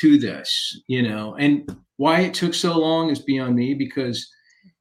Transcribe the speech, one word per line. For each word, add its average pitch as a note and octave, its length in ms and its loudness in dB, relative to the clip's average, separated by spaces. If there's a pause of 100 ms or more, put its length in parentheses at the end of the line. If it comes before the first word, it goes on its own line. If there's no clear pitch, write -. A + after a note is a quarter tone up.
to D3 180 8
this," - 680 -6
you B2 200 0
know, G#2+ 280 -8
and C#3+ 380 2 (220)
why D#3+ 240 2
it F3 140 0
took E3+ 180 -2
so E3+ 260 -2
long D#3+ 300 0
is C#3+ 120 -2
beyond C3 360 0
me B2 160 0
because, B2+ 580 -4 (500)